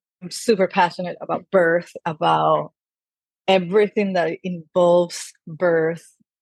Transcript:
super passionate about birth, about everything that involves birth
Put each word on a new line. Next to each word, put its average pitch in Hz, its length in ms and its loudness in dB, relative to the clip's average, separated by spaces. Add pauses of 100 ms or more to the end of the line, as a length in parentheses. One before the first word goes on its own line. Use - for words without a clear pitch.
(300)
super 190 360 0
passionate 175 540 -2
about 165 320 -8
birth, 170 400 2 (120)
about 156 680 0 (760)
everything 190 680 0
that 170 280 -2
involves 175 920 0 (140)
birth 165 580 -2 (380)